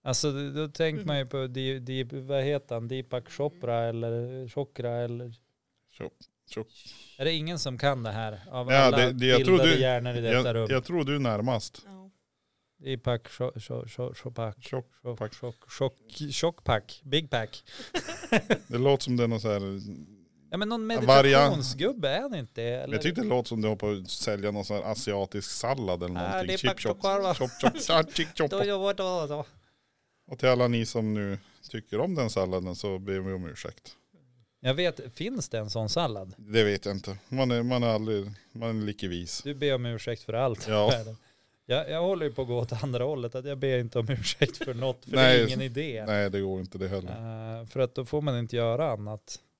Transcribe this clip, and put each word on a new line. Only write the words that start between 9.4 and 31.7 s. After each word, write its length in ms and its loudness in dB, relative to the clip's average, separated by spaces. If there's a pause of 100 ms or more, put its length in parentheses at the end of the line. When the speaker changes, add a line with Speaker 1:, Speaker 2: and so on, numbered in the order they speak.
Speaker 3:
tror 120 8
Speaker 1:
bildade 180 8
Speaker 3:
du, 60 2
Speaker 1:
hjärnor 340 0
i 60 -2
detta 140 4 (120)
Speaker 3:
jag, 80 0
Speaker 1:
rum. 140 0
Speaker 3:
jag 160 2
tror 180 0
du 120 0
är 40 0
närmast. 680 -2
Speaker 2:
Ja. 240 -20 (720)
Speaker 1:
Deepak 480 -4
Cho-, 320 -6
Cho-, 280 -8
Cho-, 260 -8
Chopak. 460 -8
Speaker 3:
Chop-, 420 -8
Speaker 1:
Chock, 320 -8
chock, 380 -14
chock, 280 -2 (340)
chockpack. 680 -2
Big 260 0
pack. 340 -2 (580)
<laughs> 460 2
Speaker 3:
Det 100 -2
låter 260 4
som 140 2
det 60 4
är 40 4
någon 140 0
så 100 0
här 300 -2 (680)
Speaker 1:
Ja, 60 -4
men 120 -2
någon 180 -4
Speaker 3:
variant. 200 2
Speaker 1:
meditationsgubbe, 1000 6
är 200 -2
det 100 -6
inte? 240 -8
Eller? 300 -4
Speaker 3:
Jag 100 -2
tyckte 180 0
det 60 0
låter 220 2
som 120 -2
du 60 2
har 80 2
på 140 -2
att 200 -4
sälja 420 -2
någon 140 -4
sån 120 -4
här 140 -4
asiatisk 600 -2
sallad 520 -2
eller 160 -4
Speaker 1:
Ah, 100 -4
Speaker 3:
någonting. 180 -2
Speaker 1:
Deepak 320 0
Speaker 3:
Chip 100 -2
chop, 120 -2
Speaker 1:
Chopra. 340 2
Speaker 3:
chop 140 -2 (120)
chop, 200 2
cha, 220 4 (100)
chick 140 -2 (100)
chop. 140 0
Speaker 1:
Då, 120 -2
då, 300 0
då, 340 -2
då. 180 -6 (840)
Speaker 3:
Och 120 -12
till 100 4
alla 180 6
ni 180 2
som 280 -2
nu 240 -4 (320)
tycker 300 -6